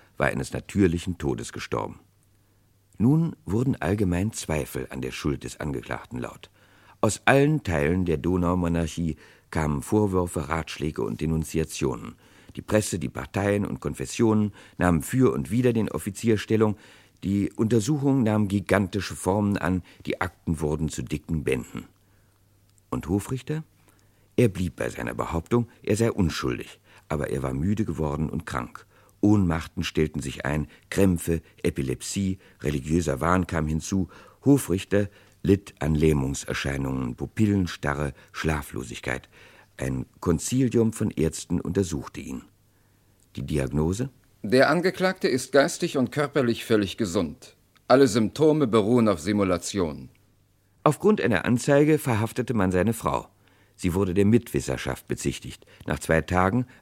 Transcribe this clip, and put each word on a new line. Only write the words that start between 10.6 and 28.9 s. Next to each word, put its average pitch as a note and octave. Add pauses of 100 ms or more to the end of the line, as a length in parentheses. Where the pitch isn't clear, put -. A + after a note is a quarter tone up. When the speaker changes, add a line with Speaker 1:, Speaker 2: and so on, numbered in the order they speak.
Speaker 1:
und A1+
Denunziationen. D2+ (400)
Die -
Presse, G#2
die B1+
Parteien G2+
und -
Konfessionen G#2+ (240)
nahmen E2+
für B2+
und C#2
wider A#2+
den A2
Offizier G#2+
Stellung. G#2+ (480)
Die G2
Untersuchung C3
nahm G#2+
gigantische G2
Formen G2+
an, F2+ (240)
die -
Akten -
wurden D2+
zu C#2
dicken D2
Bänden. A#1+ (1040)
Und -
Hofrichter? C3 (720)
Er A#2+
blieb F2+
bei A#1
seiner A#1+
Behauptung, E2 (140)
er G#2
sei A2+
unschuldig, - (280)
aber D2
er C2+
war C2
müde G2
geworden D2+
und -
krank. - (360)